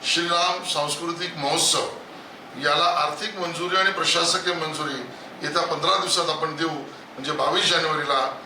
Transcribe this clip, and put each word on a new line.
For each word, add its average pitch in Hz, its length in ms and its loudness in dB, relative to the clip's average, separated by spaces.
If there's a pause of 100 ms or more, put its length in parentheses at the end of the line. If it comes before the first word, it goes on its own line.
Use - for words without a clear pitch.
श्रीराम 175 580 2
सांस्कृतिक 160 720 -2
महोत्सव, 147 520 2 (720)
याला 147 220 4
आर्थिक 175 540 0
मंजुरी 170 380 -2
आणि 190 160 4
प्रशासकीय 170 640 2
मंजुरी 151 480 -2 (400)
येत्या 151 200 0
पंधरा 165 340 2
दिवसात 175 340 2
आपण 151 260 -2
देऊ, 165 120 0
म्हणजे 143 640 -6
बावीस 156 380 2
जानेवारीला 151 760 2